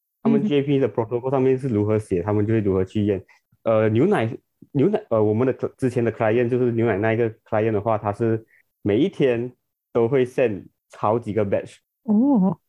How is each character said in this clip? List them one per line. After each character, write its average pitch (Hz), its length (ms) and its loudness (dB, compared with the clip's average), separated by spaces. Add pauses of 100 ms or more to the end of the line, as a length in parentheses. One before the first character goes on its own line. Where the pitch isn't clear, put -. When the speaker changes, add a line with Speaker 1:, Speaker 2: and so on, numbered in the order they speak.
(220)
Speaker 1:
他 226 80 0
们 220 100 4
Speaker 2:
嗯 - 40 -2
哼。 214 40 0
Speaker 1:
G 147 100 0
M 135 80 0
P 139 120 0
的 131 100 2
protocol 120 440 -4
上 135 100 2
面 131 160 2
是 135 100 -6
如 104 160 0
何 107 140 0
写， 95 240 -2
他 101 100 -4
们 104 140 0
就 110 80 0
会 113 60 2
如 98 140 0
何 95 120 0
去 104 220 -4
验。 95 180 -2 (380)
呃， 110 260 2
牛 117 160 2
奶， 139 320 0 (360)
牛 143 140 2
奶， 214 220 -2
呃， 110 120 2
我 107 120 2
们 123 140 0
的 123 80 0
cl-， - 200 -8
之 131 140 -2
前 117 160 -2
的 113 60 0
client， 117 360 0
就 123 120 0
是 123 120 0
牛 117 140 0
奶 104 120 0
那 110 160 0
一 110 40 -2
个 117 120 0 (200)
client 110 220 0
的 101 100 0
话， 110 160 0
他 104 160 -4
是 113 320 -2 (380)
每 107 160 2
一 185 100 2
天 123 420 -2 (400)
都 117 160 2
会 131 160 2
send 120 420 -2 (300)
好 110 220 0
几 110 160 -6
个 107 100 0
batch 95 340 -4 (280)
Speaker 2:
哦。 214 520 2 (120)